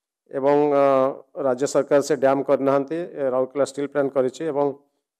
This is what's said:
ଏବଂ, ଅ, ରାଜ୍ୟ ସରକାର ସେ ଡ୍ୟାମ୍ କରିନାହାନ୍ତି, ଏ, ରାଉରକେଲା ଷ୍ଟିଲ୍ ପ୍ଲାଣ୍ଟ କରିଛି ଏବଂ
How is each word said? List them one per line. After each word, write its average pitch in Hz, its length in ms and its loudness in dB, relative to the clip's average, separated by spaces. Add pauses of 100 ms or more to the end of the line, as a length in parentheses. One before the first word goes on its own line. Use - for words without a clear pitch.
(320)
ଏବଂ, 139 240 2 (160)
ଅ, 139 120 4 (580)
ରାଜ୍ୟ 131 260 -2
ସରକାର 147 340 2
ସେ 143 140 -2
ଡ୍ୟାମ୍ 135 280 2
କରିନାହାନ୍ତି, 139 520 0
ଏ, 147 340 -6
ରାଉରକେଲା 131 360 -2
ଷ୍ଟିଲ୍ 143 220 -8
ପ୍ଲାଣ୍ଟ 139 260 -2
କରିଛି 131 300 -2
ଏବଂ 143 300 -2 (460)